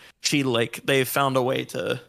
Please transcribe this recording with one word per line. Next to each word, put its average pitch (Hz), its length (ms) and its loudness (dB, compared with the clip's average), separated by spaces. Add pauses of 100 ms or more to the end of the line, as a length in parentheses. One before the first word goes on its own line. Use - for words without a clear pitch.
(220)
she, 147 200 0
like, 120 420 0
they 135 200 2
found 135 340 0
a 131 40 4
way 123 240 0
to 127 320 -4 (100)